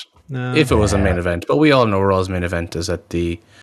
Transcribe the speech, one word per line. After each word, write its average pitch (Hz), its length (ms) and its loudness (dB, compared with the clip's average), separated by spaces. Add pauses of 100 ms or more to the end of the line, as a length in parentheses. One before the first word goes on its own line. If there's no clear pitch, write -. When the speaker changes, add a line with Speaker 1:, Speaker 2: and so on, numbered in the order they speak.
(300)
Speaker 1:
No. 127 260 -6
Speaker 2:
If 143 160 2
it 131 40 2
was 104 180 2
a 101 40 2
main 98 180 2
Speaker 3:
Yeah. 87 40 -4
Speaker 2:
event. 87 280 -4
But 143 100 0
we 151 140 4
all 131 140 4
know 98 160 0
Raw's 95 280 2
main 92 140 -4
event 85 320 -4
is 87 140 -6
at 82 220 -6
the 85 280 -4 (240)